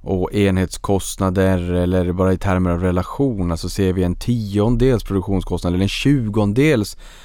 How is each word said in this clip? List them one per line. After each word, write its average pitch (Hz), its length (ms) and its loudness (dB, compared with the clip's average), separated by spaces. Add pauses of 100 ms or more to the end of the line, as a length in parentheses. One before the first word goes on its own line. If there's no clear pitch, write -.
och 90 340 -2
enhetskostnader 95 1400 0
eller 90 400 0
bara 92 200 2
i 90 60 0
termer 92 320 0
av 85 100 0
relation? 92 720 -2
Alltså 85 180 -4
ser 92 240 0
vi 92 100 0
en 90 140 0
tiondels 113 880 0
produktionskostnad 90 680 -2
eller 90 80 0
en 98 60 0
tjugondels 113 1080 0 (260)